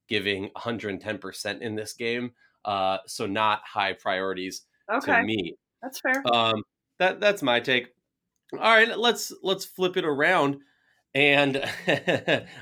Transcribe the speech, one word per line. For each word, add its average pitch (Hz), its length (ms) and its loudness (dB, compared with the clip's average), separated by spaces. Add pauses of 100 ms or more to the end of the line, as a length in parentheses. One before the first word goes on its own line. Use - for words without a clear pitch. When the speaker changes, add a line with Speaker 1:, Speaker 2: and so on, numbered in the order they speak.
Speaker 1:
giving 101 480 -2
a - 40 -14
hundred 107 420 -6
ten 104 180 -8
percent 101 420 -10
in 107 140 -6
this 107 180 -8
game." 120 380 -6 (340)
Uh, 95 400 0
so - 220 -6
not 107 360 2
high 98 300 -2
priorities 95 680 -4 (280)
Speaker 2:
Okay. 262 240 0
Speaker 1:
to 233 80 2
me. 165 320 -2 (280)
Speaker 2:
That's 262 160 -12
fair. 269 240 0 (100)
Speaker 1:
Um, 113 300 2 (340)
that, 185 240 0
that's 202 200 2
my 120 200 2
take. 120 320 -2 (600)
All - 60 -8
right, 220 380 6
let's, 220 340 0 (100)
let's 190 220 -2
flip 185 320 -2
it 185 80 0
around. 147 540 2 (580)
And 143 480 4 (240)
<laughs> 147 580 0 (160)